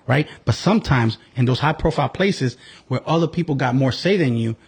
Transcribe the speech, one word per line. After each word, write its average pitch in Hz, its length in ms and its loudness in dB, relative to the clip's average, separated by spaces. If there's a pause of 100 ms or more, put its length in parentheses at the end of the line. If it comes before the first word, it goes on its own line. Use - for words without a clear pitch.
right? 139 200 0 (180)
But 110 100 2
sometimes 135 640 2 (180)
in 127 100 2
those 127 140 0
high 151 140 0
profile 151 360 -2
places 175 480 -2 (300)
where 123 200 -2
other 165 200 0
people 165 280 -4
got 131 200 0
more 131 160 2
say 190 260 0
than 127 200 2
you, 113 180 -2 (120)